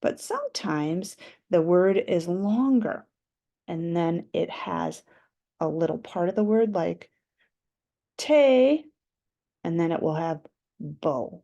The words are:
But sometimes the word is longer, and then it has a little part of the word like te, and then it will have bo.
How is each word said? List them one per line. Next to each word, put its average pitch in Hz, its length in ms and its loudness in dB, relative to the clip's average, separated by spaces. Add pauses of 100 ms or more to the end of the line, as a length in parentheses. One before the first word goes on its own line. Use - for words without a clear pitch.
But - 180 -4
sometimes 185 960 -6 (340)
the 175 120 4
word 180 340 4
is 170 320 -2
longer, 214 760 0 (640)
and 170 280 -4
then 170 360 0
it 165 180 -2
has 165 520 -6 (580)
a 160 80 -2
little 160 300 -2
part 175 300 -4
of 185 60 -2
the 214 100 0
word 220 300 2
like 170 360 -4 (1080)
te, 277 680 4 (800)
and 165 160 -2
then 165 120 2
it 160 100 -2
will 160 120 0
have 160 260 -4 (400)
bo. 147 640 -6